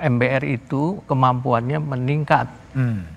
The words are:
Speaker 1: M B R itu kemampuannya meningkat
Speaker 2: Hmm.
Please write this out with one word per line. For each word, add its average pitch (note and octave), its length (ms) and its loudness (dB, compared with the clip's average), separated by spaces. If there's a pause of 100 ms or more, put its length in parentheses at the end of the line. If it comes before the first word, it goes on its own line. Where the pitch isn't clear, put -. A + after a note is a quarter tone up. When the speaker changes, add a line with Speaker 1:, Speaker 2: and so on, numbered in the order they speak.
Speaker 1:
M B2 160 4
B B2 80 4
R C3 160 0
itu C#3+ 640 -2
kemampuannya B2+ 720 2
meningkat C#3 880 0 (100)
Speaker 2:
Hmm. A2+ 400 -2